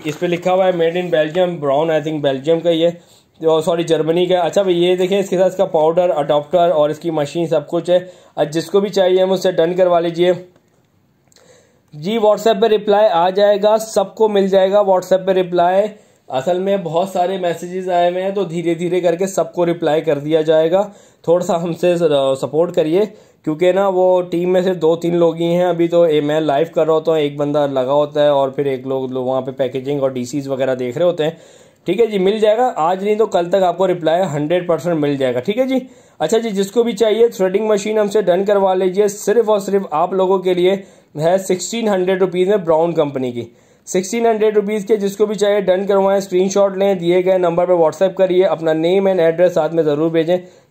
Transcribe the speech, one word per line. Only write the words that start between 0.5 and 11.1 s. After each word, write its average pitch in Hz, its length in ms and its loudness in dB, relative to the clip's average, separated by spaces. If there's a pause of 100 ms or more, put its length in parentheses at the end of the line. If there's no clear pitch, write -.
हुआ 190 140 2
है 185 80 2
made 170 220 0
in 180 140 -4
Belgium, 160 400 0 (100)
brown, 143 320 0
I 156 120 0
think 156 180 -6
Belgium 143 380 0
का 170 100 0
ही 165 120 2
है, 170 80 4 (500)
ओ, 160 220 2
sorry, 170 240 -2
Germany 160 420 0
का। 180 140 2
अच्छा 170 220 0
भाई, 185 120 2
ये 175 200 2
देखें, 185 240 0
इसके 190 180 -2
साथ 185 120 2
इसका 185 180 -2
powder, 170 440 2
adapter 151 600 0
और 151 200 2
इसकी 160 200 -8
मशीन 156 360 -4
सब 151 200 -2
कुछ 170 220 -4
है। 180 100 4 (380)
आज 151 140 -2
जिसको 165 300 -2
भी 208 100 -2
चाहिए 185 340 2
मुझसे 185 260 0
done 165 220 0
करवा 180 260 2
लीजिए 175 340 0 (1600)